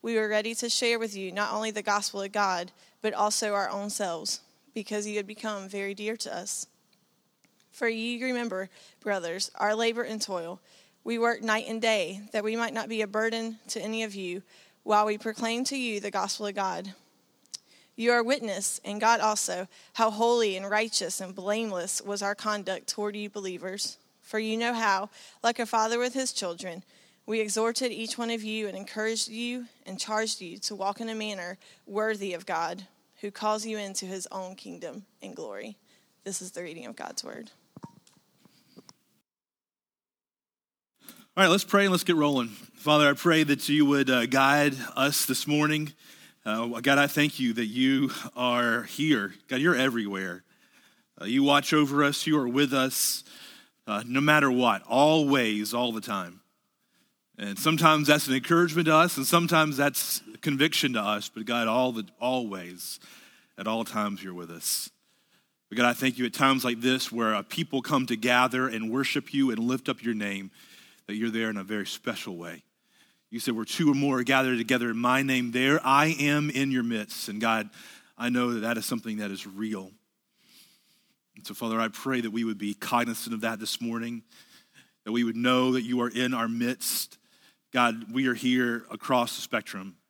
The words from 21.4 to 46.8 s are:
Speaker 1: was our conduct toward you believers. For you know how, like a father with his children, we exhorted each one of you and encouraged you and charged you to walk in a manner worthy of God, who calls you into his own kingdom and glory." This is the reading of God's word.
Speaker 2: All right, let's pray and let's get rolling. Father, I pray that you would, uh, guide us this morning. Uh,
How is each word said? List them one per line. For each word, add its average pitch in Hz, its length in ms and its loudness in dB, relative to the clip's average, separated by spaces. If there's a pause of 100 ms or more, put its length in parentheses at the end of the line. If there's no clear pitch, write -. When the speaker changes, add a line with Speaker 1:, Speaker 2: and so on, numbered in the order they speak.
Speaker 1:
was 202 220 -6
our 202 120 -2
conduct 202 540 -4
toward 208 260 -4
you 208 140 -8
believers. 190 680 -8 (240)
For - 160 -6
you 220 180 -2
know 233 160 0
how, 214 380 0 (320)
like 233 160 0
a 233 80 -2
father 226 320 0
with 247 160 -2
his 262 180 -4
children, 175 520 -8 (420)
we 220 140 -2
exhorted 220 520 0
each 220 240 -8
one 233 140 -4
of 226 120 -4
you 214 240 -4
and 190 120 -8
encouraged 214 500 -4
you 240 380 -6 (180)
and 190 160 -12
charged 214 400 -4
you 180 200 -12
to 214 140 -6
walk 196 280 -4
in 226 80 -6
a 226 40 -6
manner 196 440 -8 (280)
worthy 202 460 -2
of 170 140 -10
God, 175 400 -4 (340)
who 202 100 -6
calls 214 360 -2
you 220 100 -6
into 196 300 -8
his 185 260 -8
own 190 240 -10
kingdom 185 480 -14 (160)
and - 160 -14
glory." 104 400 -10 (480)
This 196 160 -8
is 185 120 -16
the 175 100 -12
reading 165 240 -14
of 113 100 -16
God's - 260 -10
word. - 280 -14 (3750)
Speaker 2:
All 190 80 8
right, 170 60 8
let's 190 120 6
pray 202 200 4
and 196 100 4
let's 175 120 2
get 170 120 4
rolling. 143 320 2
Father, 147 640 4
I - 20 4
pray 160 300 4
that 143 260 2
you 151 160 6
would, 139 240 4
uh, 123 160 4
guide 135 520 4 (200)
us 143 300 2
this - 200 -2
morning. 151 460 2 (520)
Uh, 117 360 -4